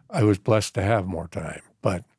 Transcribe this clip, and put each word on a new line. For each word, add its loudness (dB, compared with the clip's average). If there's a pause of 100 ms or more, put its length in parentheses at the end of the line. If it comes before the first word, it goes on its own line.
(100)
I 0
was 4
blessed 0
to -2
have 0
more -6
time. -10 (180)
But -2 (140)